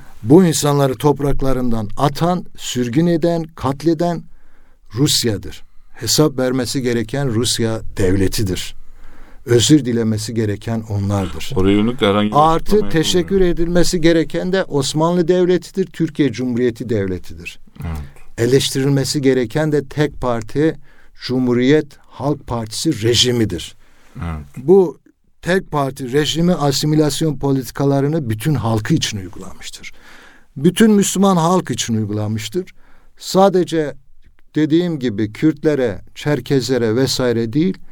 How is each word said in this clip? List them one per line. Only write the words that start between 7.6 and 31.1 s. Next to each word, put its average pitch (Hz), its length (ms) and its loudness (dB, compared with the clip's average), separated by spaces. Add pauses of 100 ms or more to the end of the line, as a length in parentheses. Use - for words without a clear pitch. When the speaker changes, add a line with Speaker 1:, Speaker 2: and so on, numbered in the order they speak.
Speaker 1:
devletidir. 95 800 0 (720)
Özür 120 400 4
dilemesi 113 480 -2
gereken 110 560 -2
onlardır. 101 640 -2
Speaker 2:
Oraya 98 220 4
yönelik 117 240 0
de 107 60 4
herhangi 104 240 2
bir 123 40 0
Speaker 1:
Artı 160 280 4
Speaker 2:
açıklama 202 260 2
Speaker 1:
teşekkür 170 460 2
Speaker 2:
yapılmıyor. 180 180 4
Speaker 1:
edilmesi 170 480 2
gereken 165 520 2
de 190 100 2
Osmanlı 156 640 0
Devleti'dir, 180 580 2
Türkiye 156 460 -2
Cumhuriyeti 120 580 -2
Devleti'dir. 90 720 -4 (200)
Speaker 2:
Evet. 82 180 -8 (400)
Speaker 1:
Eleştirilmesi 135 840 2
gereken 131 500 2
de 143 160 0
tek - 340 -2
parti 139 540 -2 (520)
Cumhuriyet 127 580 2 (220)
Halk 143 400 -6
Partisi 117 540 -4
rejimidir. 117 720 0 (400)
Speaker 2:
Evet. 80 300 -8 (120)
Speaker 1:
Bu 170 400 4 (440)
tek 180 300 -2
parti 135 400 -4
rejimi 151 420 2
asimilasyon 151 840 0
politikalarını 139 880 0
bütün 123 260 -2
halkı 113 380 0
için 135 240 -2
uygulamıştır. - 720 -14 (640)
Bütün 180 340 6
Müslüman 196 460 4